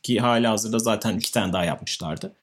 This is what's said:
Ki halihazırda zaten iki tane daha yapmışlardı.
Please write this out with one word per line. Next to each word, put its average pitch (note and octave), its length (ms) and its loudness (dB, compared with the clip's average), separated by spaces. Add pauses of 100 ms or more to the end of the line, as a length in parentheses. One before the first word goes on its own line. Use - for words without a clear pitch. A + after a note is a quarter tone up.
Ki A#2 180 2
halihazırda A#2 580 2
zaten A2 400 0
iki - 140 -4
tane F#2+ 200 2
daha F#2 120 0
yapmışlardı. D#2+ 680 -6 (100)